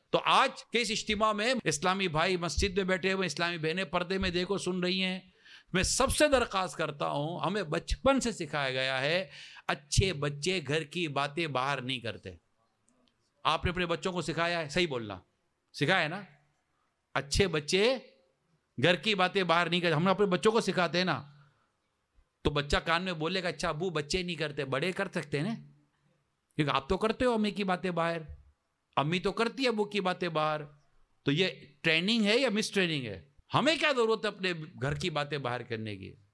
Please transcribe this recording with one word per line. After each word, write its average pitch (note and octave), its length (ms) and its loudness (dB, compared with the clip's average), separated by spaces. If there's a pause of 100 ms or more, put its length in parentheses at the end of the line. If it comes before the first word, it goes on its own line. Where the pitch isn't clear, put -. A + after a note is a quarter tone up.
(100)
تو E3 140 4
آج A#3 400 4
کے - 160 0
اس A3 100 -2
اجتماع G#3+ 420 0
میں G#3+ 220 2 (100)
اسلامی F#3 440 0
بھائی E3+ 280 0
مسجد F3 400 0
میں G3 80 0
بیٹھے F#3 280 0
ہوئے، F#3+ 140 0
اسلامی E3+ 320 -2
بہنیں D#3+ 260 -2
پردے F3+ 340 -2
میں F#3+ 120 0
دیکھو F3+ 280 0
سن F#3 220 -2
رہی F#3 220 0
ہیں، F#3 180 -2 (520)
میں F3+ 100 2
سب - 340 2
سے D4+ 120 6
درخواست A3+ 480 0
کرتا D#3 320 -4
ہوں، D3+ 320 -4
ہمیں F#3+ 220 -2
بچپن F3 580 0
سے A#3 120 -2
سکھایا D3 380 -4
گیا C3 300 0
ہے E3 300 0 (360)
اچھے F3+ 460 0
بچے D3 560 -2
گھر D#3 160 -2
کی E3 240 -4
باتیں C#3+ 380 -2
باہر C3+ 340 -2
نہیں B2+ 200 -6
کرتے۔ G2 300 -8 (1160)
آپ D#3 200 0
نے F3+ 60 2
اپنے F3 160 -2
بچوں E3+ 260 -2
کو F3 100 -4
سکھایا E3+ 360 -2
ہے، D#3 100 -4
صحیح F3 200 0
بولنا، A2 300 -6 (540)
سکھایا F3 300 2
ہے D3+ 60 -2
نا؟ F#3+ 140 -8 (920)
اچھے C#3+ 320 2
بچے F#3 500 2 (840)
گھر F3 140 4
کی G#3+ 180 0
باتیں F#3 280 2
باہر E3+ 280 2
نہیں F3 100 2
کرتے۔ E3+ 140 2
ہم D#3 140 2
اپنے G3 180 4
بچوں F#3 260 4
کو A3 80 4
سکھاتے F3 380 0
ہیں F#3 60 2
نا، D3 180 -2 (1200)
تو D#3+ 80 2
بچہ C#3+ 260 0
کان F3 260 0
میں F#3 100 -4
بولے E3+ 300 -2
گا، F3+ 60 -2
"اچھا F3 200 -4
ابو، E3 220 -2
بچے D3+ 320 -2
نہیں F3 140 -6
کرتے، D3 280 -4
بڑے C#3 280 -2
کر F#3+ 160 -4
سکتے D#3 320 -4
ہیں F3 80 -2
نا؟" A3+ 60 -2 (1040)
کیونکہ C#3+ 200 2
آپ C#3 120 -4
تو F#3+ 80 2
کرتے A3 280 0
ہو B3 80 4
امی G#3+ 180 2
کی G3 140 -2
باتیں F#3 260 0
باہر، E3+ 280 0 (800)
امی D3+ 220 2
تو F#3+ 140 -2
کرتی A3 300 -2
ہے B3+ 60 4
ابو G#3+ 160 2
کی G3+ 160 -2
باتیں F3+ 280 0
باہر۔ D#3 320 0 (640)
تو C#3+ 100 2
یہ F3+ 160 2 (320)
ٹریننگ F#3 440 4
ہے G#3 140 6
یا C4+ 120 2
مس G#3 200 0
ٹریننگ E3 360 0
ہے؟ F#2 240 -10 (240)
ہمیں C4+ 260 4
کیا D4+ 120 4
ضرورت A3 320 2
ہے G#3+ 40 0
اپنے F#3+ 240 -2 (300)
گھر C#3+ 120 0
کی D#3 160 -2
باتیں D3 280 -2
باہر B2 240 -4
کرنے A2 340 -6
کی؟ F#2+ 180 -14 (200)